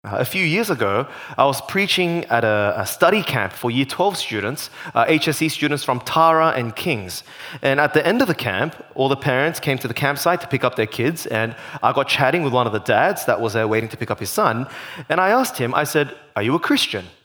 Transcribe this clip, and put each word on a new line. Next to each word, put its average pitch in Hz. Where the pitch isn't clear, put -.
Uh, 98
a 127
few 185
years 196
ago, 113
I 135
was 135
preaching 180
at 117
a, 104
a 101
study 185
camp 104
for 120
Year 135
twelve 180
students, 110
uh, 117
H 156
S 147
E 160
students 147
from 123
Tara 160
and 117
Kings. 104
And 139
at 147
the 151
end 226
of 254
the 170
camp, 120
all 135
the 135
parents 139
came 135
to 127
the 117
campsite 147
to -
pick 131
up 120
their 110
kids, 143
and 113
I 113
got 139
chatting 147
with 135
one 123
of 107
the 107
dads 131
that 107
was 113
there 110
waiting 110
to -
pick 120
up -
his 101
son. 135
And 170
I 190
asked 247
him, 120
I 147
said, 143
"Are 104
you 123
a 170
Christian?" -